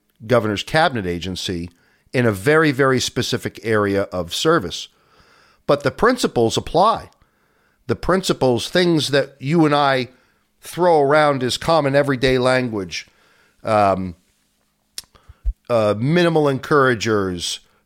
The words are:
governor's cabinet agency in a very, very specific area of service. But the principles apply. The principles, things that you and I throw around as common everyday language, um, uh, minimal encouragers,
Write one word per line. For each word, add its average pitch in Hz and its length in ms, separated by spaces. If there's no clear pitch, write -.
governor's 107 360
cabinet 151 440
agency 87 640
in 123 140
a 110 60
very, 147 400
very 131 280
specific - 640
area 101 420
of 87 300
service. 147 540
But 143 160
the - 80
principles 202 680
apply. - 540
The 117 100
principles, 135 720
things 170 400
that 135 320
you 156 260
and 147 80
I 135 340
throw 165 400
around 143 420
as 120 140
common 147 380
everyday 131 440
language, 123 680
um, 98 500
uh, 107 300
minimal 160 500
encouragers, 110 1120